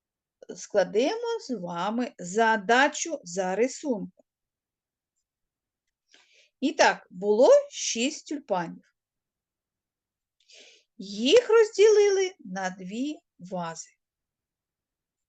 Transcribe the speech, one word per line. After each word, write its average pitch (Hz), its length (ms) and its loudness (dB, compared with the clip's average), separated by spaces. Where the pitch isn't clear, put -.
складемо 302 840 -2
з - 100 -12
вами 196 680 -6
задачу 226 1040 0
за 185 320 -6
рисунком. 220 680 -6
І 294 120 -2
так, 214 380 2
було 208 400 4
шість - 580 -6
тюльпанів. 185 640 -8
Їх 233 520 2
розділили 415 880 4
на 185 320 -8
дві 220 500 -10
вази. 175 580 -12